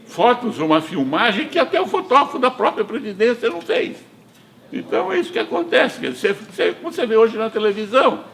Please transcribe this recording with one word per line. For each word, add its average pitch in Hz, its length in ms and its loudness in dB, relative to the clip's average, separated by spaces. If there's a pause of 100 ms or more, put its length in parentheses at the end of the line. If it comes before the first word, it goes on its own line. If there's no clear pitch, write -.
fotos, 233 520 0
uma 156 220 4
filmagem 190 680 0
que 320 100 -4
até 330 240 2
o 381 60 -2
fotógrafo 359 500 2
da 254 140 2
própria 214 340 -2
presidência 220 640 0
não 339 120 -6
fez. - 360 -2 (760)
Então, 254 400 -2
é - 80 0
isso - 120 -4
que - 60 -2
acontece. 330 640 0
Quer - 100 -4
dizer, 196 240 -2
você, - 180 -16
você, - 180 0 (120)
você 330 240 -6
vê 220 100 2
hoje 220 200 4
na 220 120 -4
televisão 214 840 0